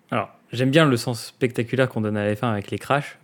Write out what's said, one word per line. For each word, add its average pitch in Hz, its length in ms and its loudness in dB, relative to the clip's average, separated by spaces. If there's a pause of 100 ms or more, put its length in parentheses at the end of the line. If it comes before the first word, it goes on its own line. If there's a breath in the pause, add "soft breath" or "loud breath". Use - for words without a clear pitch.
(120)
Alors, 104 180 -2 (220)
j'aime 127 200 0
bien 160 160 6
le 127 100 4
sens 117 280 -6
spectaculaire 123 640 0
qu'on 113 120 -4
donne 107 160 -2
à 104 80 0
la 104 100 0
F - 80 -6
un 120 80 0
avec 104 200 -4
les 110 80 -6
crashs, - 440 -4